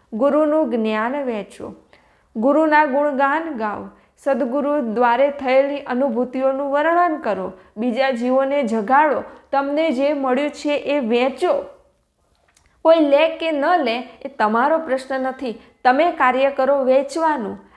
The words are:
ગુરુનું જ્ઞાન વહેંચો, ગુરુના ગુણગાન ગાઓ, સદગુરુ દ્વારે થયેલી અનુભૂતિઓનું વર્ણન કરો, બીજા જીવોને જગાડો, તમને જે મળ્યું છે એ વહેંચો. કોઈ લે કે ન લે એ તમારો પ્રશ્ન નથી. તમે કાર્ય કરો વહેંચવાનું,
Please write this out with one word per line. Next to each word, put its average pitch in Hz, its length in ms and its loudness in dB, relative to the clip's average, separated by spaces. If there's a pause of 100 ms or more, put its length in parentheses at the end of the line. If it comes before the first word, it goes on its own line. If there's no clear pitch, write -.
(120)
ગુરુનું 294 600 0
જ્ઞાન 220 440 -2 (120)
વહેંચો, 208 420 -10 (680)
ગુરુના 302 500 2
ગુણગાન 285 600 0 (100)
ગાઓ, 208 300 -8 (300)
સદગુરુ 277 560 -2 (220)
દ્વારે 240 340 2 (120)
થયેલી 277 520 0
અનુભૂતિઓનું 262 840 -2
વર્ણન 330 480 2
કરો, 190 240 -4 (300)
બીજા 247 360 0
જીવોને 262 520 0
જગાડો, 226 600 2 (260)
તમને 285 420 0
જે 277 220 0
મળ્યું 269 360 0
છે 294 240 -4 (180)
એ 294 80 0
વહેંચો. 262 540 0 (1300)
કોઈ 320 240 6
લે 285 140 6 (160)
કે 330 140 -4
ન 285 120 -2 (200)
લે 226 120 -2 (260)
એ 277 60 -10 (100)
તમારો 233 400 2
પ્રશ્ન 262 440 -4
નથી. 254 320 -6 (300)
તમે 269 280 4
કાર્ય 269 380 2
કરો 277 240 0 (100)
વહેંચવાનું, 269 720 0 (200)